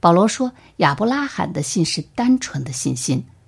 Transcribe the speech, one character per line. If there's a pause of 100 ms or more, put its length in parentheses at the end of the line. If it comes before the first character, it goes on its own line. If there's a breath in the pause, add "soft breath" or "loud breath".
保
罗
说， (240 soft breath)
亚
伯
拉
罕
的
信
是 (140)
单
纯
的
信
心 (240)